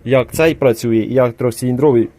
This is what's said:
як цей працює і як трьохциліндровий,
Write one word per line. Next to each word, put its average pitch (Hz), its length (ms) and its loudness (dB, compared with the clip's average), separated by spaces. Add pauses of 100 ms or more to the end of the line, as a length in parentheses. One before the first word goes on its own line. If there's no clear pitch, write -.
як 123 280 0
цей 160 220 0
працює 120 420 0
і 110 180 -2
як 123 180 2
трьохциліндровий, 123 760 0 (100)